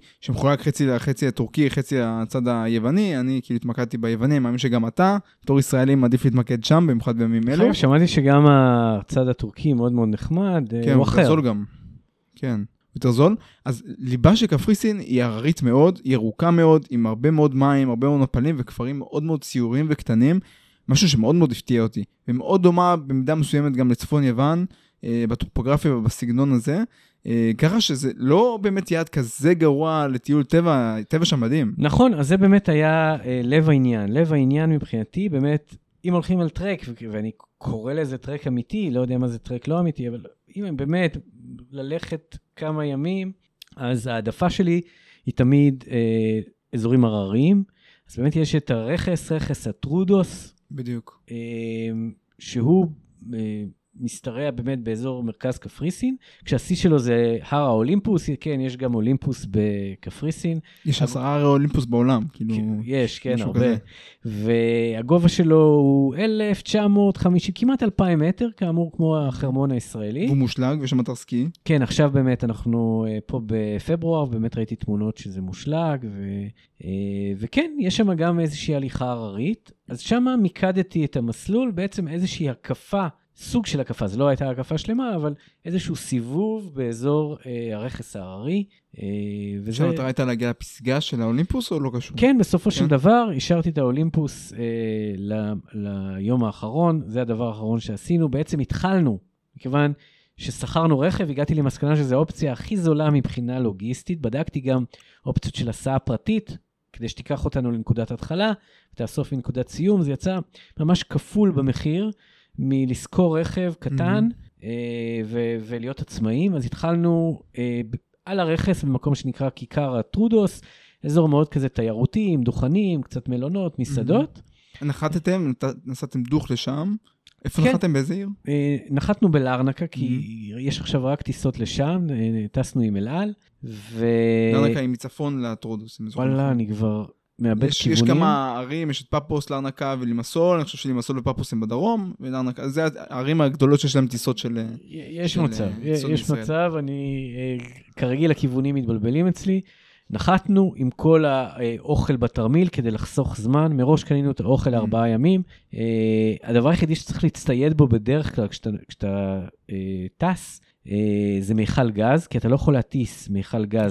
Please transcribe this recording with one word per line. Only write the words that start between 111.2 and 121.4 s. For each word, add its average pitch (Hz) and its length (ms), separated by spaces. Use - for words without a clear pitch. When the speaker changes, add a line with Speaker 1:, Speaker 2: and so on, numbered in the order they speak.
Speaker 2:
במחיר, 151 600
מלשכור 135 800
רכב 175 400
קטן, 139 160
Speaker 1:
מהמם. 202 240
Speaker 2:
אה, 104 40
ו-, 117 380
ולהיות 120 380
עצמאים. 143 540
אז 131 120
התחלנו, 165 720
אה, 120 220
ב-, 123 60
על 190 160
הרכס, 165 440
במקום 139 300
שנקרא 135 360
כיכר 131 460
הטרודוס, 208 640
אזור 156 240
מאוד 147 200